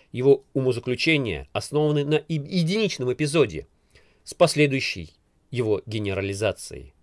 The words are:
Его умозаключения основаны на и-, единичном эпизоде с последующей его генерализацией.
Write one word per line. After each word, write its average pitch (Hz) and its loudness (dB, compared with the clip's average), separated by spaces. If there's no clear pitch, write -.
Его 135 4
умозаключения 123 0
основаны 147 0
на 151 0
и-, 160 -4
единичном 165 -2
эпизоде 139 0
с - -14
последующей 135 2
его 110 0
генерализацией. 98 -4